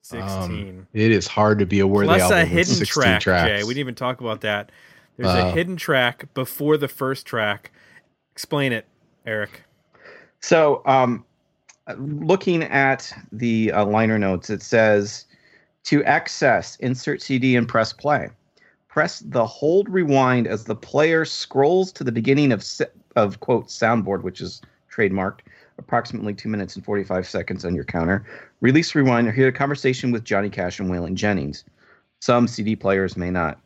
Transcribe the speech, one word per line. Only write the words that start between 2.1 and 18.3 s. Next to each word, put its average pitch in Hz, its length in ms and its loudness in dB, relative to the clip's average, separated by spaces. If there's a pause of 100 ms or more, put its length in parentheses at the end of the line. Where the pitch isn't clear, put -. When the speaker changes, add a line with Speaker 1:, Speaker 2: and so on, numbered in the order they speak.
Speaker 2:
album 180 140 4
Speaker 1:
a 170 60 4
Speaker 2:
with 160 60 0
Speaker 1:
hidden 175 260 2
Speaker 2:
sixteen 156 280 0
Speaker 1:
track, 107 180 6
Speaker 2:
tracks. 90 280 2
Speaker 1:
Jay. 104 140 -2
We 107 100 -4
didn't 139 80 -4
even 127 140 -8
talk 127 260 -6
about 110 200 -6
that. 104 300 -4 (460)
There's 117 120 -2
a 90 180 2
Speaker 2:
Uh, 90 60 -2
Speaker 1:
hidden 87 240 -2
track 123 560 -2
before 143 440 -2
the 143 100 -2
first 131 380 -6
track. 104 460 -4 (600)
Explain 139 400 -2
it, 113 140 -4 (400)
Eric. 107 380 -8 (760)
Speaker 3:
So, 156 440 4
um, 127 400 2 (720)
looking 160 680 -2
at 135 480 0 (200)
the, 113 400 0
uh, 101 140 2
liner 110 340 2
notes, 95 300 -2
it 104 120 -6
says, 107 640 2 (600)
"To 147 180 2
access, 135 720 0
insert 131 440 -6
C 135 180 -2
D 127 160 2
and 123 120 2
press 117 240 0
play. - 380 -2 (580)